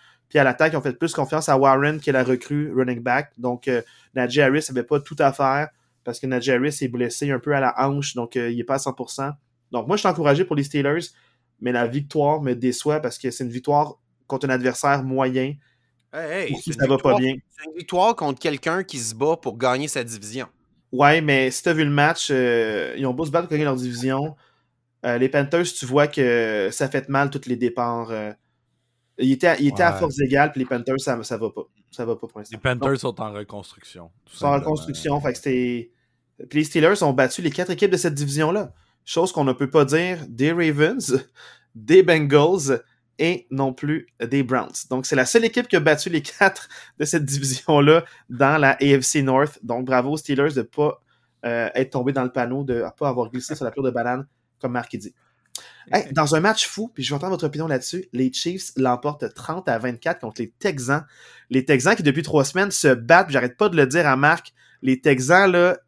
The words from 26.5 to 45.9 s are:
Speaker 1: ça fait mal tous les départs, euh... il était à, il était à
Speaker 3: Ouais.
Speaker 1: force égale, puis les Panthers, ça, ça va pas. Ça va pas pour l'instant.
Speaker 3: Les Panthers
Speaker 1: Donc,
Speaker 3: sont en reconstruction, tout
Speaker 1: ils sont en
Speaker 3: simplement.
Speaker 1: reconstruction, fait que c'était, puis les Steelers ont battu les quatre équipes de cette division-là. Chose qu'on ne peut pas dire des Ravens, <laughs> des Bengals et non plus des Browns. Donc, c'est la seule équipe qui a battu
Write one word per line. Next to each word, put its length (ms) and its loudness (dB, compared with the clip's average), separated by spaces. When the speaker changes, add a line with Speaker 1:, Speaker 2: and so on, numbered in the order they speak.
Speaker 1:
ça 180 -2
fait 200 -4
mal 200 2
tous 180 -10
les 80 -2
départs, 560 -4
euh... 200 -8
il 140 2
était 160 2
à, 120 2
il 80 2
était 160 0
à 100 4
Speaker 3:
Ouais. 60 -4
Speaker 1:
force 200 -4
égale, 320 2
puis 80 -8
les 60 -2
Panthers, 340 -4
ça, 240 -4
ça 140 -6
va 120 -4
pas. 140 -12
Ça 140 -8
va 100 -2
pas 120 -14
pour 120 -18
l'instant. 180 -16
Speaker 3:
Les 40 -16
Panthers 280 -2
Speaker 1:
Donc, 100 -2
Speaker 3:
sont 220 -8
en 100 -10
reconstruction, 800 -16
tout 80 -20
Speaker 1:
ils 40 -20
sont 80 -6
en 80 2
Speaker 3:
simplement. 180 -2
Speaker 1:
reconstruction, 500 -4
fait 100 -4
que 60 -6
c'était, 540 -4
puis 100 -2
les 60 2
Steelers 380 2
ont 100 2
battu 280 0
les 100 -2
quatre 180 -4
équipes 220 2
de 60 2
cette 180 0
division-là. 580 -2
Chose 260 0
qu'on 120 -2
ne 100 2
peut 160 -4
pas 160 6
dire 320 0
des 240 0
Ravens, 720 0
<laughs> 300 -20
des 260 6
Bengals 800 4
et 320 -2
non 200 -2
plus 360 -6
des 240 0
Browns. 460 -4
Donc, 160 -4
c'est 100 -2
la 100 4
seule 200 4
équipe 220 0
qui 80 0
a 40 6
battu 300 2